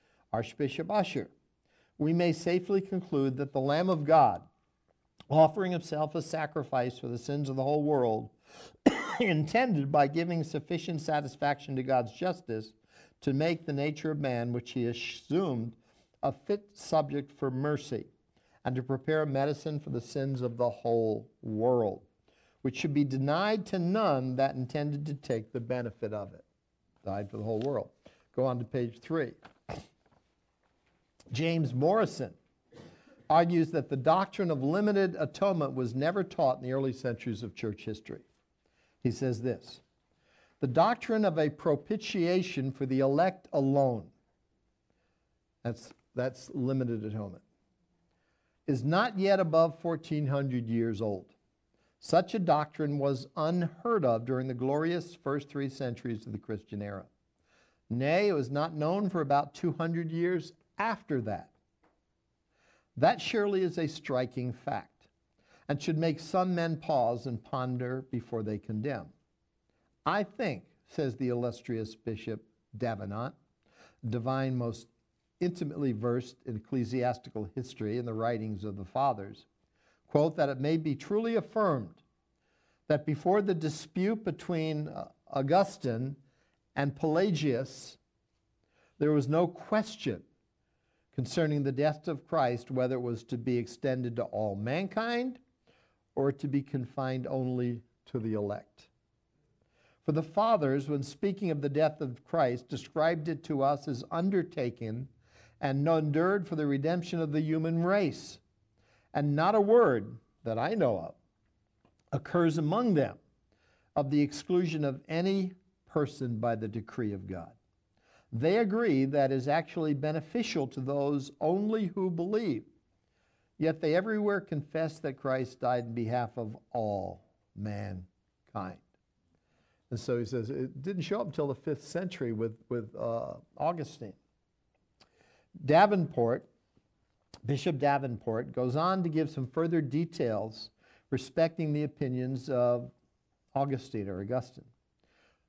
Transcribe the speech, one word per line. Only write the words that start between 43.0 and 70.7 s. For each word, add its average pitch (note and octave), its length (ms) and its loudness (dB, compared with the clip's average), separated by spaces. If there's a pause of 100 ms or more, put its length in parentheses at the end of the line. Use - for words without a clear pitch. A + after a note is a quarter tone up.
elect D3+ 520 2
alone," C3+ 520 2 (1600)
that's, - 280 -8 (220)
that's B2+ 400 -6
limited B2 480 -2
atonement, G#2 400 -8 (1200)
"is B2 180 0
not G3 340 2
yet F#3+ 220 4
above E3 400 4
fourteen D#3+ 460 -2
hundred C3 420 0
years A2+ 320 0
old. G#2 340 -4 (640)
Such - 360 2
a A3+ 40 0
doctrine D3+ 600 0
was C#3 380 0
unheard E3+ 680 0
of A#2 220 4
during C3 220 -2
the C3 60 -4
glorious D#3 600 0
first C#3+ 340 -4
three C#3 220 -4
centuries A#2+ 560 -6
of A#2 60 -10
the G#2 60 -4
Christian G#2 440 -8
era. G2+ 240 -8 (800)
Nay, D3+ 400 2
it F#3+ 60 2
was C3 160 -2
not D3+ 240 -2
known F3 340 0
for F3 140 -2
about C#3+ 320 0
two E3+ 180 -2
hundred E3 400 -4
years E3+ 400 -2 (260)
after G3 420 -2
that. G#2 300 -6 (1500)
That D#3+ 240 4
surely G3+ 420 0
is F3 160 0
a E3 80 0
striking B2+ 640 -4
fact, - 540 -8 (640)
and C#3+ 120 0
should E3 160 0
make D#3+ 220 2
some F#3 360 0
men E3 220 0
pause B2 500 0
and A#2+ 160 -4
ponder B2+ 680 -4
before A#2 320 -4
they G#2+ 160 -2
condemn. G#2+ 480 -6 (1000)
I G3 200 2
think," F#3+ 400 -4 (240)